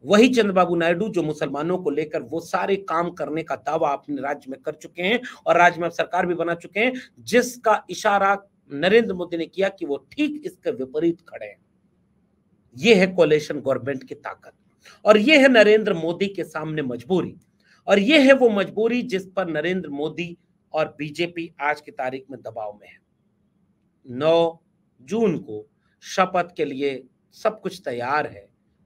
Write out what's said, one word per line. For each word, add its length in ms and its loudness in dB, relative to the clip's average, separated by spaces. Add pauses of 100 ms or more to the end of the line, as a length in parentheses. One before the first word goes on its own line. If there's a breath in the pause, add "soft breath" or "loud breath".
वही 240 6
चंद्रबाबू 460 2
नायडू 340 0
जो 140 -2
मुसलमानों 540 -4
को 140 -4
लेकर 320 -4
वो 180 -8
सारे 340 -2 (100)
काम 260 -4
करने 320 -6
का 140 -6
दावा 340 -2
अपने 300 -6
राज्य 300 -8
में 100 -14
कर 120 -8
चुके 300 -12
हैं 160 0 (260 loud breath)
और 120 4
राज्य 240 4
में 60 -4
अब 60 -6
सरकार 320 -2
भी 100 -2
बना 200 -4
चुके 240 -10
हैं, 140 0 (280 loud breath)
जिसका 680 0
इशारा 480 2 (340)
नरेंद्र 420 2
मोदी 240 -8
ने 80 -4
किया 240 -2
कि 160 -10
वो 120 -4 (140)
ठीक 340 -4
इसके 280 -8
विपरीत 500 -4
खड़े 220 -16
हैं। 120 -18 (1160)
ये 200 6
है 140 4
कोलिशन 500 2
गवर्नमेंट 440 -4
की 120 -16
ताकत 380 -16 (520 soft breath)
और 140 8
ये 180 4
है 120 8
नरेंद्र 460 6
मोदी 340 -4
के 160 -10
सामने 380 -8
मजबूरी, 520 -4 (520 soft breath)
और 120 4
ये 200 4
है 140 8
वो 180 6
मजबूरी 520 -2
जिस 240 -6
पर 220 -6
नरेंद्र 420 -4
मोदी 440 -8 (380)
और 240 -4
बीजेपी 520 -8 (120)
आज 200 -4
की 120 -20
तारीख 380 -8
में 100 -16
दबाव 320 -12
में 140 -20
है। 120 -20 (1040)
नौ 560 0 (400)
जून 380 0
को 260 -12 (380)
शपथ 540 -2
के 80 -2
लिए 380 -6 (320)
सब 260 -6
कुछ 240 -10
तैयार 420 -4
है, 200 -18 (380)